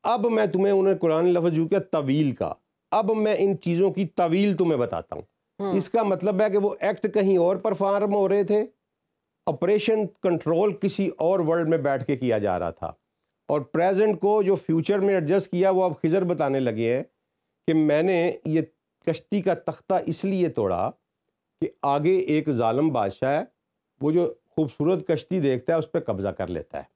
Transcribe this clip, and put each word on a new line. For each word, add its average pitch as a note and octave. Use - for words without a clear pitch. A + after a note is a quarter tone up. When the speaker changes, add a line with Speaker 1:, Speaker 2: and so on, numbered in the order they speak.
Speaker 1:
अब A3+
मैं A3
तुम्हें, F#3+
उन्होंने G3
कुरान E3
लफ्ज़ F3
यूज़ D#3+
किया G3
तवील C#3+
का, E2+
अब G#3
मैं G#3+
इन G3
चीज़ों F3
की F#3+
तवील F#3+
तुम्हें D#3+
बताता F#2+
हूँ। -
Speaker 2:
हम्म। G3
Speaker 1:
इसका G#3
मतलब G3
है G#3+
कि G3
वो G3+
एक्ट G#3
कहीं G3
और F3
परफॉर्म G3+
हो G#3
रहे G3+
थे, G#3
ऑपरेशन G#3
कंट्रोल F3
किसी G3
और F3+
वर्ल्ड E3
में D#3+
बैठ C3+
के C#3+
किया A#2+
जा G2
रहा E2+
था -
और D3
प्रेजेंट F#3+
को G#3
जो F#3+
फ्यूचर E3
में G3
एडजस्ट F#3
किया F#3
वो F#3
अब F3+
खिज़र F3
बताने D3
लगे A#2
हैं C3+
कि E3
मैंने D#3
ये D#3+
कश्ती E3+
का F#3
तख्ता -
इसलिए F#3
तोड़ा F#2+
कि D#3
आगे D3
एक D3+
जालिम A#2+
बादशाह A#2+
है, E3
वो D3
जो E3
खूबसूरत D#3+
कश्ती F3+
देखता C#3
है E3
उस D#3
पर E3+
कब्ज़ा G2
कर F2
लेता D#2
है C#2+